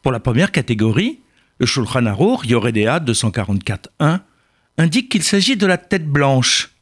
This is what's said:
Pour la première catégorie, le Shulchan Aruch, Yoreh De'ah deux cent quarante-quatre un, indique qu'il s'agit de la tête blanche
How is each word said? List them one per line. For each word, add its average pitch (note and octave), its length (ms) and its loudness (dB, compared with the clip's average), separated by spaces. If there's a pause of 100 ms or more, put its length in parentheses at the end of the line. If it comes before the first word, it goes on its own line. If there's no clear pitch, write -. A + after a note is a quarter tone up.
Pour C3 120 0
la A#2 80 -4
première C3+ 320 0
catégorie, A#2+ 640 0 (400)
le B2 80 0
Shulchan A#2+ 400 -2
Aruch, D#3+ 400 0
Yoreh A#2 240 2
De'ah A2+ 300 0
deux B2+ 120 -2
cent G#2+ 200 -2
quarante-quatre G2 680 -4
un, D#3+ 220 2 (580)
indique E3+ 300 0
qu'il F3+ 160 -2
s'agit G3+ 320 2
de G3+ 100 0
la F3+ 100 4
tête F3 300 -4
blanche C3+ 640 0 (120)